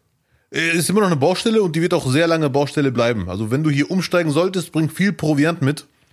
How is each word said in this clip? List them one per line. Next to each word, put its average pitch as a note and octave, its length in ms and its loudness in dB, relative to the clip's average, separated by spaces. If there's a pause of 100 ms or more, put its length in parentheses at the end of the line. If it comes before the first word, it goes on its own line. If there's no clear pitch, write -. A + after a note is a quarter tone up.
(500)
Äh, E3 260 -2
ist E3+ 140 -2
immer G3+ 100 2
noch G3+ 80 2
eine E3+ 80 2
Baustelle F#3 460 2
und E3 140 -2
die E3 60 0
wird F3 120 0
auch B2+ 160 -2
sehr D#3 160 4
lange D#3+ 240 2
Baustelle C#3+ 400 0
bleiben. A#2 380 0
Also G#2 220 -4
wenn C#3 120 0
du D#3 80 0
hier C#3+ 200 0
umsteigen F3 420 0
solltest, F3+ 400 -2
bring D#3+ 180 0
viel G3 220 -2
Proviant D#3 500 0
mit. C#3+ 240 -2 (260)